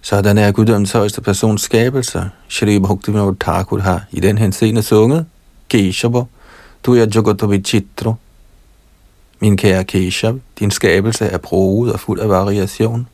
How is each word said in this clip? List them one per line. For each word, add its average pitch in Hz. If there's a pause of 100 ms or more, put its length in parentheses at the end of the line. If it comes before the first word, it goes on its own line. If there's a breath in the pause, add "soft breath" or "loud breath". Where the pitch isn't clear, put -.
Sådan 101
er 101
guddommens 104
højeste 104
persons 104
skabelse. 117 (180)
Shri 104
Bhaktivinoda 101
Thakur 92
har 92
i -
den 101
henseende 110
sunget, 123 (420)
"Keshava, 117 (600 loud breath)
tu 123
er 117
Jagata 107
Vichitro." 101 (1300)
Min 104
kære 92
Keshav, 98 (200)
din 104
skabelse 98
er 92
broget 95
og 85
fuld 98
af 107
variation. 101